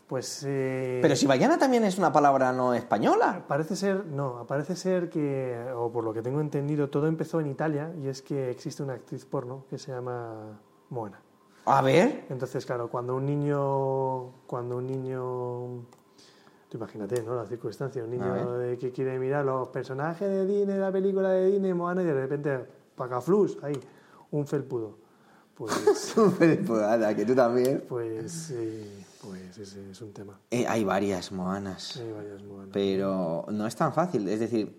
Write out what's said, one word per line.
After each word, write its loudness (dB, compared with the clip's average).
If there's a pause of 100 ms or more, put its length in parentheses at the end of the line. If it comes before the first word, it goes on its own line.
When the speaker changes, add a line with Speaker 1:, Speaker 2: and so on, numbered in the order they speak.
Speaker 1:
Pues... -6
Eh, -2
Speaker 2:
Pero 6
si 4
Bayana 6
también 4
es 2
una 4
palabra 6
no 2
española. 2
Speaker 1:
Parece -2
ser, 0
no, -6
parece -4
ser 0
que, -2 (180)
o 0
por 0
lo -2
que -2
tengo 0
entendido, 0
todo 2
empezó 0
en 0
Italia -2 (120)
y -4
es -8
que -2
existe -8
una -6
actriz -12
porno -8
que -8
se -12
llama -8 (300)
Moana. -8 (460)
Speaker 2:
A 6
ver. 4
Speaker 1:
Entonces, -6
claro, -4
cuando -2
un -2
niño... 0 (120)
Cuando -6
un -4
niño, -6 (840)
tú -10
imagínate, -4
¿no? -4
La -4
circunstancia, -6
un -8
Speaker 2:
A -8
Speaker 1:
niño -2 (240)
Speaker 2:
ver. -2
Speaker 1:
de -2
que -4
quiere -2
mirar 0
los 0
personajes -4
de 0
Disney, 0
la 0
película 2
de 4
Disney, 2
Moana, 0
y 2
de 2
repente, 0 (360)
pacaflus, 2
ahí, -4 (520)
un 0
felpudo. -4 (580)
Pues -8
Speaker 2:
<laughs> 2
Un 8
felpudo, 4
anda, 4
que 0
tú 4
también. 4
Speaker 1:
Pues, -8
eh, -8 (160)
pues -14
ese -14
es -18
un -12
tema. -14 (140)
Speaker 2:
Eh, 2
hay 2
varias 0
Moanas. -4
Speaker 1:
Hay -8
varias -12
Moanas. -16
Speaker 2:
Pero 0
no -2
es -6
tan 2
fácil. 0
Es 0
decir, 0